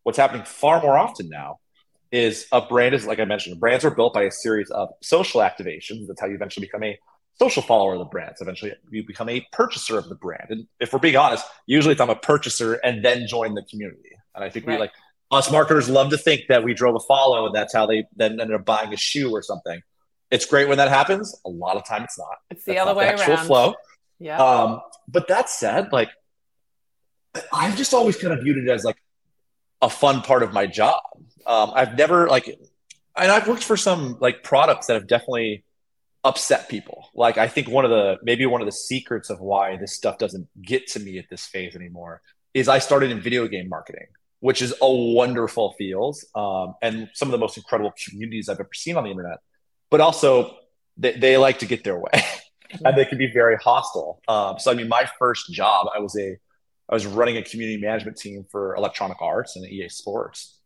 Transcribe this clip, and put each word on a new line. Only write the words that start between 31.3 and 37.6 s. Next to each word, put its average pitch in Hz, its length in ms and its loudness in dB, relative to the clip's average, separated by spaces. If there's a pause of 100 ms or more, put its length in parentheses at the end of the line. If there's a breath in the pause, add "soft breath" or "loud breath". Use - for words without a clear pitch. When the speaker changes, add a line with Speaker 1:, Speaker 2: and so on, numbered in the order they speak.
Speaker 1:
Um, 110 280 2
I've 123 240 0
never, 170 300 4
like, 131 200 2 (680)
and 185 160 4
I've 214 160 4
worked 233 160 -2
for 214 140 0
some, 160 420 -2
like, 127 240 0
products 143 440 2
that 117 80 2
have 98 120 -6
definitely 117 560 -2 (600)
upset - 420 0
people. - 460 -12
Like, 117 240 2
I 113 100 4
think 131 220 -4